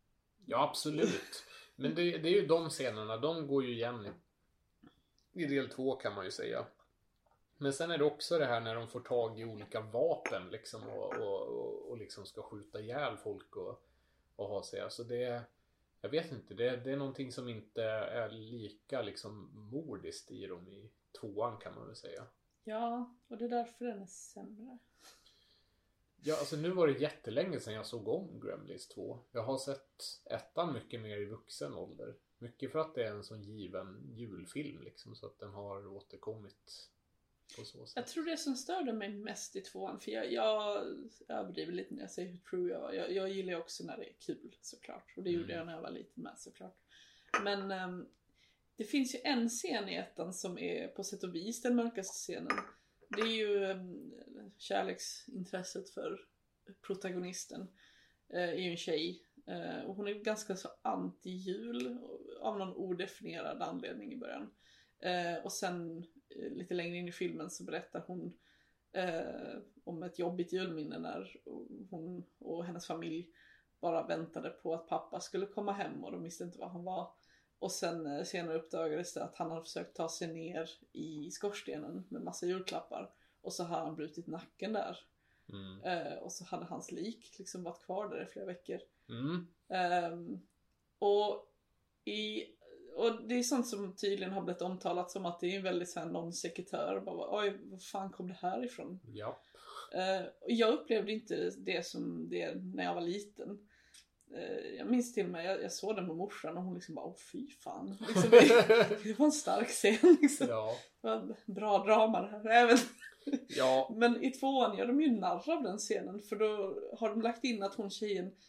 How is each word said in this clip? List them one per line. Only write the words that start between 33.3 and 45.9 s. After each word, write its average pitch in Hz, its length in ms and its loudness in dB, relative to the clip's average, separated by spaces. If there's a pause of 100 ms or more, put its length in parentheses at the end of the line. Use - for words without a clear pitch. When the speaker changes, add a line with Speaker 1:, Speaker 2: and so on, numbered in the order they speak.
Speaker 1:
given 98 720 -12
julfilm - 680 -10
liksom, - 320 -18
så - 120 -14
att - 120 -16
den 101 120 -12
har 101 360 -10
återkommit - 1040 -14 (680)
på - 60 -14
så - 220 -16
sätt. - 100 -18
Speaker 2:
Jag 247 100 -4
tror 320 180 -4
det 320 120 -2
som 269 200 -2
störde 320 360 -2
mig 214 160 -4
mest 208 480 -8
i 190 40 -4
tvåan, 190 400 -8
för 214 100 -8
jag, 220 220 -2
jag 214 520 2 (440)
överdriver 160 440 -4
lite 185 220 -6
när - 80 -10
jag 190 80 -10
säger 180 200 -6
hur 175 80 -14
true 180 340 -2
jag - 80 -4
var. - 120 -6
Jag, - 200 -2
jag 190 180 0
gillar 185 220 -4
ju 170 60 -2
också - 260 -8
när - 120 -8
det - 120 -10
är - 120 -20
kul, - 400 -8
såklart. - 560 -14
Och 180 60 -10
det 185 80 -2
gjorde 170 220 2
Speaker 1:
Mm. 170 60 -4
Speaker 2:
jag 165 80 -6
när 170 80 -10
jag 160 80 -10
var - 80 -8